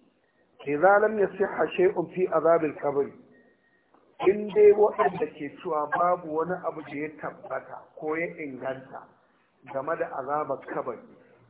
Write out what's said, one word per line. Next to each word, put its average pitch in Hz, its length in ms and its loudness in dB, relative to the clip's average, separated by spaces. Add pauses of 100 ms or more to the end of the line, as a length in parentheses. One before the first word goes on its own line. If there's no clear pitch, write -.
(600)
"Idza 160 400 4
lam 214 180 2
yasihha 180 500 0
shay'un 185 440 0
fi 170 160 0
azabil 160 480 2
qabr." 139 320 -2 (1120)
In 208 280 2
dai 208 240 8
waɗanda 208 540 2
ke 143 360 -12
cewa 151 260 -2
babu 170 400 2
wani 165 240 -2 (140)
abu 156 160 -6
da 139 120 -16
ya 147 220 -6
tabbata - 640 -12 (160)
ko 156 180 -6
ya 170 120 -2 (100)
inganta 131 720 -10 (560)
game 147 320 -6
da 165 100 -4 (140)
azabar 139 460 -4
kabari, 131 340 -8 (500)